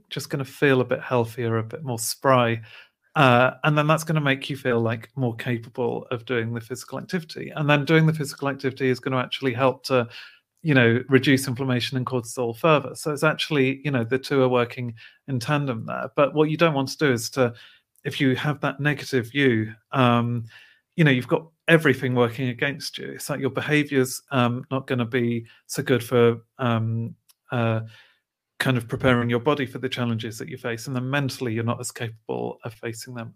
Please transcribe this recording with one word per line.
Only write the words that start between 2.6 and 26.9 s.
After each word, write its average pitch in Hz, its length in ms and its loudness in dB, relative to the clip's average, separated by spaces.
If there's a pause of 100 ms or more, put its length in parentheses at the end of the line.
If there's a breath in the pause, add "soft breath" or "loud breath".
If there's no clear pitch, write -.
Uh, 127 380 6 (120)
and 151 120 2
then 147 100 2
that's 156 180 2
gonna 156 160 0
make 135 280 0
you 139 80 -6
feel, 120 240 0
like, 117 360 -2
more 120 200 -2
capable 120 720 -4
of 117 140 -6
doing 117 300 -2
the 117 60 -6
physical - 380 -12
activity. - 520 -8
And 151 180 -4
then 147 160 4
doing 160 220 6
the 156 80 2
physical 139 340 -4
activity 135 400 -2
is 127 120 0
gonna 131 180 -2
actually 123 340 -4
help 127 320 0
to, 123 240 0 (540 loud breath)
you 151 120 2
know, 120 340 6
reduce 135 400 4
inflammation 127 480 -2
and 123 100 -2
cortisol 117 500 -4
further. 147 380 2
So - 180 -6
it's 143 120 -4
actually, 139 600 0
you 151 60 -2
know, 123 140 0
the 127 140 0
two 135 240 0
are 127 60 4
working 120 460 -2 (340 loud breath)
in 127 120 -2
tandem 135 460 -2
there. 123 280 -8
But 139 200 2
what 156 160 2
you 156 60 -2
don't 160 180 4
want 135 140 0
to - 100 -12
do 143 140 2
is 113 180 -2
to, 120 240 2 (500 loud breath)
if 139 160 -6
you 131 160 2
have 147 240 -4
that 143 200 -4
negative 131 500 -2
view, 113 440 2 (180)
um, 120 520 2 (520 loud breath)
you 170 80 4
know, 147 60 6
you've 123 180 0
got - 180 0 (220)
everything 147 460 4
working 123 340 0
against 135 500 -6
you. 135 140 -10
It's - 180 -10
like 135 100 -6
your 135 100 -2
behavior's, 139 720 0 (120)
um, 123 380 0
not 131 160 -4
gonna 123 200 -2
be 117 400 -2 (200 soft breath)
so - 160 -6
good 120 200 2
for, 117 380 4 (180)
um, 113 560 -2 (380)